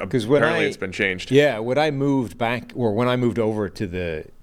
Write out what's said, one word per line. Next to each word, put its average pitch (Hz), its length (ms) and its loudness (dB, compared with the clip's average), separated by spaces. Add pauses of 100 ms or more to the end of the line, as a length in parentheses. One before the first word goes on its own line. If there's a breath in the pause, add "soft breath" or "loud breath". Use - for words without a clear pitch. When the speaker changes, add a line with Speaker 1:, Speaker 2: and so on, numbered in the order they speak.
Speaker 1:
'Cause 117 160 0
when 135 160 4
Speaker 2:
Apparently 160 240 2
Speaker 1:
I - 20 2
Speaker 2:
it's - 100 -4
been - 140 -6
changed. 92 380 -2
Speaker 1:
Yeah, 135 300 4
when 123 180 -2
I 156 140 2
moved 135 480 -2
back, 117 360 -2
or 117 180 0
when 120 140 2
I 123 100 2
moved 120 200 0
over 107 320 0
to - 160 -6
the, 85 400 -6 (180)